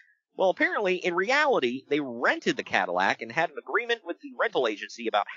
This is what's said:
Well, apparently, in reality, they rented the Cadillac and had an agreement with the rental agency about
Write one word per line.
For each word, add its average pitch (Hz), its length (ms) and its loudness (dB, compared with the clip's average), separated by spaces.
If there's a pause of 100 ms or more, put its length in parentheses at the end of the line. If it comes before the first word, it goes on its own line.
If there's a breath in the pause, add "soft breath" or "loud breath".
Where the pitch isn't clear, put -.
(360 soft breath)
Well, 185 140 4
apparently, 226 460 0
in 175 200 -2
reality, 196 720 2
they 147 100 2
rented 147 580 0
the - 60 -6
Cadillac 95 600 0
and 117 100 -12
had 165 180 0
an 147 80 -14
agreement 233 460 -2
with 170 160 -8
the 127 180 -18
rental 151 300 2
agency 107 400 -6
about 104 180 2 (100)